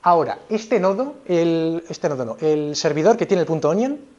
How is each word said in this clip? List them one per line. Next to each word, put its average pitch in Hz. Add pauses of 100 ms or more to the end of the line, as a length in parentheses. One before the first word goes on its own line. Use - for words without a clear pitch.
Ahora, 165 (100)
este 220
nodo, 202 (100)
el, 165
este 165
nodo 127
no, 113
el 151
servidor 160
que 196
tiene 180
el 156
punto 151
onion 254 (200)